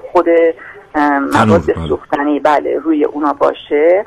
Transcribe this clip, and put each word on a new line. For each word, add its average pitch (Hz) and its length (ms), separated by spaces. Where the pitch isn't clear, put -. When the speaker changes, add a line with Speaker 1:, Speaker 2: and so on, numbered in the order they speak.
Speaker 1:
خود، 175 180
اه، 165 880
Speaker 2:
تنور، 139 260
Speaker 1:
مواد 101 300
Speaker 2:
بله. 82 120
Speaker 1:
سوختنی، 147 520
بله، 139 400
روی 151 240
اونا 147 300
باشه، 160 720